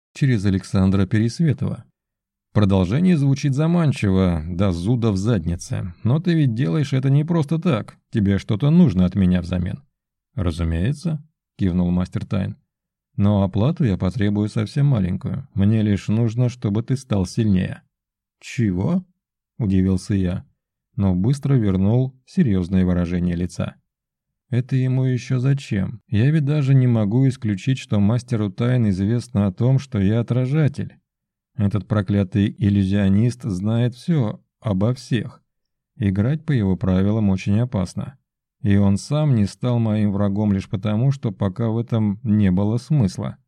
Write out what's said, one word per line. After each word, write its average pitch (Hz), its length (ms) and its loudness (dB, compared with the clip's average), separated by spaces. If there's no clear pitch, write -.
через 123 300 0
Александра 95 600 2
Пересветова». 117 800 -2
Продолжение 104 640 2
звучит 139 380 0
заманчиво, 113 920 0
до 90 260 -2
зуда 110 380 0
в 98 60 0
заднице. 95 800 -4
«Но 123 160 0
ты 175 140 0
ведь 143 200 2
делаешь 151 380 -2
это 135 180 0
не 147 140 2
просто 160 340 -2
так. 143 380 -4
Тебе 101 280 0
что-то 117 320 -2
нужно 120 360 4
от 90 80 -2
меня 90 260 2
взамен». 90 420 -6
«Разумеется», 87 880 -4
кивнул 90 340 0
мастер 90 360 -4
тайн. 101 300 -6
«Но 101 260 2
оплату 110 420 0
я 101 120 0
потребую 104 520 -2
совсем 113 380 -2
маленькую. 92 680 -2
Мне 107 280 2
лишь 104 260 0
нужно, 117 400 0
чтобы 110 340 -4
ты 127 140 -4
стал 101 300 -2
сильнее». 98 560 0
«Чего?» 117 640 -2
удивился 95 560 0
я, 92 300 -2
но 98 180 2
быстро 135 400 0
вернул 110 600 2
серьезное 95 600 0
выражение 90 500 0
лица. 87 420 -6
«Это 123 260 -2
ему 131 280 0
еще 127 340 -2
зачем? 127 680 -2
Я 113 240 2
ведь 156 140 2
даже 139 300 2
не 127 120 6
могу 113 400 2
исключить, 120 520 -2
что - 200 -4
мастеру 107 520 0
тайн 120 400 0
известно 101 560 0
о 95 60 -2
том, 127 260 2
что - 200 -6
я 101 220 2
отражатель. 127 760 -2
Этот 101 320 0
проклятый 101 680 0
иллюзионист 101 840 2
знает 113 520 -2
все 143 500 -2
обо 104 340 -2
всех. - 480 -6
Играть 107 480 0
по - 80 -2
его 98 240 2
правилам 98 540 0
очень 98 300 0
опасно. - 580 -6
И 101 140 4
он 101 200 4
сам 147 380 0
не 104 120 2
стал 123 320 -2
моим 107 340 0
врагом 101 400 0
лишь 95 160 -2
потому, 107 420 -2
что 139 220 -4
пока 104 360 -2
в 110 100 -2
этом 110 440 -2
не 104 280 4
было 101 260 0
смысла. 110 720 -2